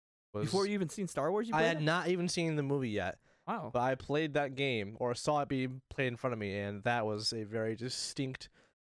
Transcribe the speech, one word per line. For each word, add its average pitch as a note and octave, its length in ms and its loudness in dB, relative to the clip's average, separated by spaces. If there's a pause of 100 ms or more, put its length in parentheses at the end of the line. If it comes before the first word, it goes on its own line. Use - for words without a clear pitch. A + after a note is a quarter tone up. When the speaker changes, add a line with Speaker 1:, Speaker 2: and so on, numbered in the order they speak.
(320)
Speaker 1:
Was G#2 120 0
Speaker 2:
Before F#3+ 220 2
you G3+ 80 0
even F#3 160 0
seen F#3+ 180 -4
Star D3 240 0
Wars, A3 160 0
you A3+ 60 0
Speaker 1:
I D#3 40 4
Speaker 2:
played D#3+ 100 6
Speaker 1:
had E3 100 2
Speaker 2:
it? D3+ 40 0
Speaker 1:
not D#3+ 260 2
even F3+ 200 2
seen E3 260 0
the D3 80 2
movie C#3 280 2
yet. F#2+ 280 0 (300)
Speaker 2:
Wow. F3+ 240 -4
Speaker 1:
But B2 80 2
I C3 160 4
played D3 380 0
that C#3+ 200 0
game A#2 460 0
or B2 140 2
saw D3 260 2
it C#3 80 0
being C3 320 0 (100)
played C3+ 180 0
in A#2+ 80 -2
front B2 180 -2
of A2 40 -4
me, G2+ 180 -2
and G2+ 280 -4
that A#2+ 200 2
was G#2+ 280 0
a A2+ 100 -4
very A2 320 -2
distinct, B2+ 760 -6 (420)